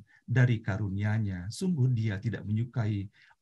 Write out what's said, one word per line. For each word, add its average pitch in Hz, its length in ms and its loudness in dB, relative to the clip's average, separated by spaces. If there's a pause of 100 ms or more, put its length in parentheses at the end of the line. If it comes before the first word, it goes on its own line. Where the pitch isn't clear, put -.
(220)
dari 123 400 4
karunia-Nya. 101 880 -2
Sungguh 151 400 0
Dia 110 320 0
tidak 95 240 -4
menyukai 107 640 -2 (320)